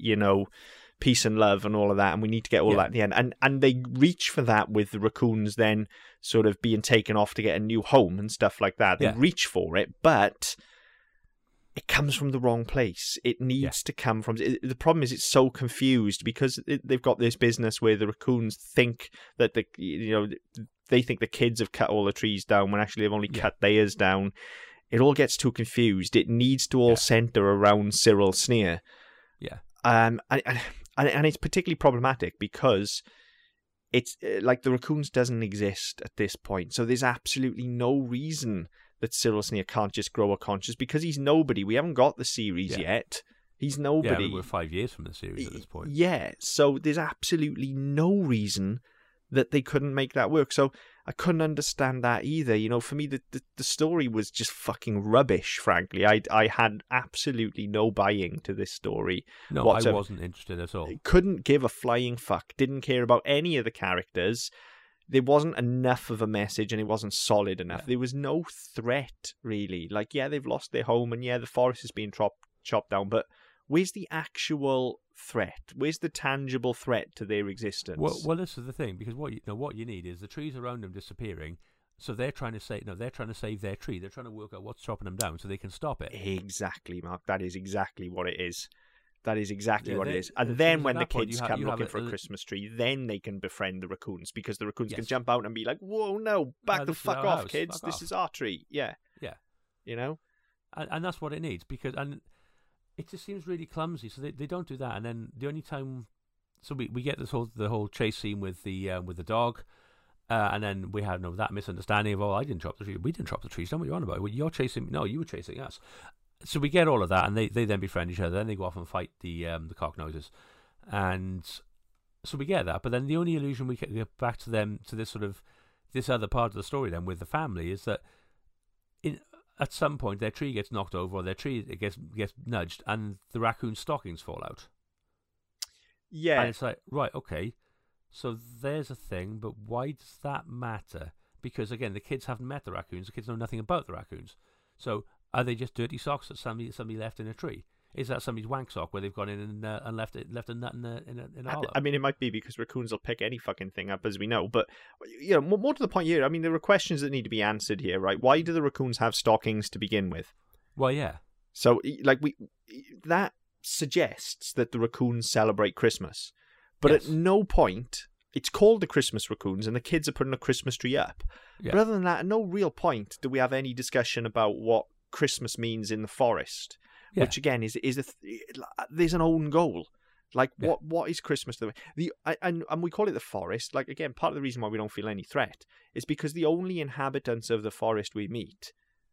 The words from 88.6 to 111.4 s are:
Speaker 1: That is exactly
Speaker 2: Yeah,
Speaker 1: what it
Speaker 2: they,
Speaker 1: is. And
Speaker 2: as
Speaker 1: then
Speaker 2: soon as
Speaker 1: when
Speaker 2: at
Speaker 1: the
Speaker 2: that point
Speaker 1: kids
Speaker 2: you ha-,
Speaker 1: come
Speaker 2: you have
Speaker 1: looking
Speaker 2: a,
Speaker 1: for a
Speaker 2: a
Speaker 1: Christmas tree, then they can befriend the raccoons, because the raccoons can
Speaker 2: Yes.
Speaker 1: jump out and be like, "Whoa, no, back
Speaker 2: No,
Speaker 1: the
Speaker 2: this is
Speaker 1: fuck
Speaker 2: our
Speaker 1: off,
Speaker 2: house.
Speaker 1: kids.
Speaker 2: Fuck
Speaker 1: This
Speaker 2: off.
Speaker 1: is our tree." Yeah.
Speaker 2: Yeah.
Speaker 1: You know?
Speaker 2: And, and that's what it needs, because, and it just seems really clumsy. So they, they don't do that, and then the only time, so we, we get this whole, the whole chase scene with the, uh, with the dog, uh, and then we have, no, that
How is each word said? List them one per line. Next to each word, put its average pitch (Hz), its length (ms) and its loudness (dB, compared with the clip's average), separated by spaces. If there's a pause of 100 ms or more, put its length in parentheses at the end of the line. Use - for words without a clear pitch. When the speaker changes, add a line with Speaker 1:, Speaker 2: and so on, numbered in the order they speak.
Speaker 1:
That 110 160 -2
is 101 120 -4
exactly 107 420 -2
Speaker 2:
Yeah, 98 60 -2
Speaker 1:
what 95 100 -2
it 92 40 -4
Speaker 2:
they, 90 60 -2
Speaker 1:
is. - 180 -10
And 120 140 0
Speaker 2:
as 120 80 -4
Speaker 1:
then 165 160 6
Speaker 2:
soon 156 60 0
as 139 40 -2
Speaker 1:
when 127 120 0
Speaker 2:
at - 20 -6
Speaker 1:
the - 60 0
Speaker 2:
that - 60 -8
point 113 200 0
Speaker 1:
kids 117 80 -4
Speaker 2:
you 123 40 -2
ha-, 117 60 -2
Speaker 1:
come 110 120 0
Speaker 2:
you - 60 -4
have 107 120 -2
Speaker 1:
looking 110 80 -4
Speaker 2:
a, - 40 -8
Speaker 1:
for 107 80 -6
a 117 60 -4
Speaker 2:
a 117 60 -6
Speaker 1:
Christmas 101 320 -10
tree, 101 260 -10
then 120 380 -2
they 107 120 -6
can 98 200 -10
befriend 92 440 -6
the 90 60 -10
raccoons, 90 440 -12
because 107 260 -10
the 107 80 -6
raccoons 107 260 -6
can 117 120 -8
Speaker 2:
Yes. - 40 -16
Speaker 1:
jump 123 220 -2
out 120 160 0
and 113 80 -10
be 113 100 -8
like, 135 140 -4
"Whoa, 202 400 -4
no, 202 340 -2 (120)
back 196 160 0
Speaker 2:
No, 143 60 -4
Speaker 1:
the 170 60 -2
Speaker 2:
this - 60 -6
is - 40 -18
Speaker 1:
fuck 180 160 -2
Speaker 2:
our 190 80 -2
Speaker 1:
off, 170 160 2
Speaker 2:
house. 98 80 -10
Speaker 1:
kids. 160 300 -4
Speaker 2:
Fuck - 80 -8
Speaker 1:
This 160 80 -6
Speaker 2:
off. - 60 -12
Speaker 1:
is 170 100 -10
our 185 160 -2
tree." 101 400 -8
Yeah. 139 260 -4 (280)
Speaker 2:
Yeah. - 120 -12 (520)
Speaker 1:
You 117 100 -10
know? 135 220 -6 (580)
Speaker 2:
And, 151 140 -10
and 160 140 -6
that's 180 180 -8
what 151 100 -6
it 156 80 -8
needs, 120 240 -8
because, 131 320 -10
and 143 240 -8 (800)
it 165 100 -12
just 185 160 -16
seems 196 220 -12
really 175 200 -6
clumsy. 156 440 -8
So - 100 -18
they, 147 100 -8
they 143 160 -10
don't 175 220 -6
do 135 80 -10
that, 127 180 -6
and 107 120 -8
then 117 280 -10
the 131 140 -8
only 151 140 -8
time, 131 440 -10 (540)
so - 140 -12
we, 123 180 -6
we 123 100 -4
get 139 160 -4
this 127 120 -8
whole, 120 260 -4
the 107 140 -2
whole 107 180 -4
chase 107 300 -2
scene 104 220 -6
with 95 220 -8
the, 95 280 -6
uh, 92 100 -4
with 90 160 -10
the 87 80 -10
dog, 117 380 0 (680)
uh, 107 240 2
and 104 100 -2
then 95 300 -6
we 104 100 -4
have, 92 200 -4
no, 87 120 -6
that 104 160 -4